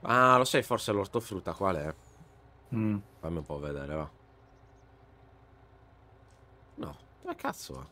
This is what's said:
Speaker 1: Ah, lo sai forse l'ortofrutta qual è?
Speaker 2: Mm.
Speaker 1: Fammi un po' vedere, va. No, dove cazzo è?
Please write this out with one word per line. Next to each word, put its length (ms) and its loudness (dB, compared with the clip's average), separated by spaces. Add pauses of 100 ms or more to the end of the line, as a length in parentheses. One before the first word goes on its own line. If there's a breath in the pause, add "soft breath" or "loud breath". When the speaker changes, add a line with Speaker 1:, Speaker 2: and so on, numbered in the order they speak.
Speaker 1:
Ah, 360 6
lo 80 6
sai 180 2
forse 280 -2
l'ortofrutta 600 -2
qual 220 0
è? 180 -4 (800)
Speaker 2:
Mm. 220 0 (220)
Speaker 1:
Fammi 180 -6
un 80 -8
po' 140 -8
vedere, 360 -6
va. 140 -6 (2750)
No, 220 -12 (240)
dove 140 -10
cazzo 440 -8
è? 120 -14